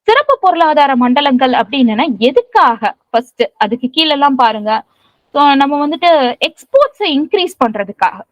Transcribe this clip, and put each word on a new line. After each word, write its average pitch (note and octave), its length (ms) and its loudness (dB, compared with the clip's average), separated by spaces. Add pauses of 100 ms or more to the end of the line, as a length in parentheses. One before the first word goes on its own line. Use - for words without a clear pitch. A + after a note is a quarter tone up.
சிறப்பு C5+ 400 2
பொருளாதார D4+ 540 2
மண்டலங்கள் B3+ 560 2
அப்படின்னா A#3 640 -2
எதுக்காக? B3 800 0 (140)
ஃபர்ஸ்ட் A#3+ 340 -4 (140)
அதுக்கு B3 360 -4
கீழ D#4+ 160 0
எல்லாம் C#4+ 260 0
பாருங்க. A3 480 -2 (500)
So, C#4+ 200 2
நம்ம C#4+ 340 0
வந்துட்டு D4+ 480 0 (120)
எக்ஸ்போர்ட்ஸை C5+ 600 -2
இன்க்ரீஸ் D#4+ 480 -2 (100)
பண்றதுக்காக. G3 540 -4 (120)